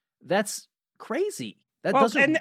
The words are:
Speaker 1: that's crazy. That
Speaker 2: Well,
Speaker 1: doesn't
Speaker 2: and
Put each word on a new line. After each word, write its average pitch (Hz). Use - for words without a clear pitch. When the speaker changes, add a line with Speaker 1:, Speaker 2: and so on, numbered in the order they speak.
Speaker 1:
that's -
crazy. 320
That 196
Speaker 2:
Well, 262
Speaker 1:
doesn't 262
Speaker 2:
and 311